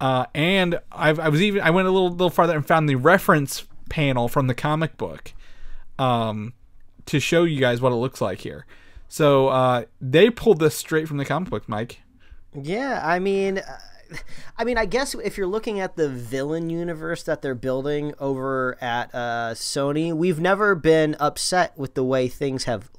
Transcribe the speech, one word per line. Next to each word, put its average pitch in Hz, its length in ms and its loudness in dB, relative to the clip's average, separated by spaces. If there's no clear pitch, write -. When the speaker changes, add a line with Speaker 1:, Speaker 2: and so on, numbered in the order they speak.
Speaker 1:
Uh, 131 340 0
and 175 440 0
I've, 156 260 0
I 160 100 0
was 151 140 4
even, 202 200 2
I 165 80 4
went 185 180 4
a - 20 2
little, 185 200 2
little 175 200 2
farther 170 240 4
and 147 120 -2
found 160 220 4
the 139 60 4
reference 151 720 4
panel 131 400 0
from 135 180 0
the 127 80 0
comic 156 420 -2
book, - 360 -10
um, 113 540 0
to 151 120 0
show 170 260 4
you 156 160 0
guys 123 200 2
what 127 120 2
it 120 40 0
looks 123 240 -4
like 98 200 -4
here. - 260 -12
So, 139 400 4
uh, 127 360 2
they 151 300 6
pulled 208 300 2
this 156 160 4
straight 160 320 -2
from 147 80 -6
the 139 80 -2
comic - 260 -2
book, 110 180 -6
Mike. 113 340 -6
Speaker 2:
Yeah, 190 480 -4
I 165 160 0
mean, 196 400 0
uh, 135 200 -10
I 233 80 -4
mean, 240 140 0
I 226 80 2
guess 247 280 -2
if - 220 -6
you're 196 100 -2
looking 208 340 -4
at 185 160 -6
the 156 120 2
villain 135 600 -4
universe 165 540 -6
that 156 180 -4
they're 135 120 -4
building 135 640 -4
over 131 640 -2
at, 120 320 -4
uh, 117 400 -4
Sony, 147 600 -2
we've 160 260 0
never 196 340 4
been 156 440 4
upset - 600 0
with 135 160 -8
the 131 100 0
way 127 240 2
things 135 360 -4
have 113 340 -4